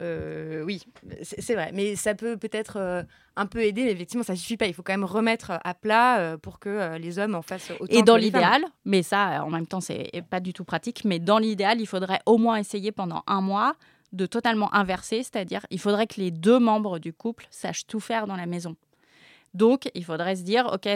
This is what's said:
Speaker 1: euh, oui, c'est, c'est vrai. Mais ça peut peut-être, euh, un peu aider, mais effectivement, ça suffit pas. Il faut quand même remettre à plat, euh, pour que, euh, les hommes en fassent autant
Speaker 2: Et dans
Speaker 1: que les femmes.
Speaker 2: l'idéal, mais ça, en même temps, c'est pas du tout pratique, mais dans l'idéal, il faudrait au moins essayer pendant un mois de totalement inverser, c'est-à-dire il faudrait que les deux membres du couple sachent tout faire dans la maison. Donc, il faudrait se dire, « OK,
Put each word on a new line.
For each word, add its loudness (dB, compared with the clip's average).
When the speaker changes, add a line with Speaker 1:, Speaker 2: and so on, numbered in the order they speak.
Speaker 1:
euh, -8
oui, -8
c'est, -12
c'est -2
vrai. -4
Mais -2
ça -2
peut -6
peut-être, -8
euh, -4
un -2
peu -2
aider, 0
mais 2
effectivement, -6
ça -4
suffit -6
pas. 0
Il -6
faut -16
quand -4
même 0
remettre 0
à -4
plat, 4
euh, -2
pour -18
que, -8
euh, -4
les -8
hommes -2
en -4
fassent -10
autant -8
Speaker 2:
Et 8
dans 12
Speaker 1:
que 8
les 4
femmes. 4
Speaker 2:
l'idéal, 6
mais 4
ça, 0
en -4
même -4
temps, -6
c'est -8
pas -4
du -6
tout -14
pratique, -6
mais 0
dans 4
l'idéal, 2
il -4
faudrait -2
au 8
moins 2
essayer -4
pendant -6
un 0
mois 0
de -2
totalement 0
inverser, 0
c'est-à-dire -6
il -4
faudrait 2
que -6
les 0
deux 6
membres 2
du -10
couple -10
sachent -8
tout -6
faire -4
dans -6
la -6
maison. -8
Donc, 4
il -8
faudrait -2
se -10
dire, « 2
OK, -4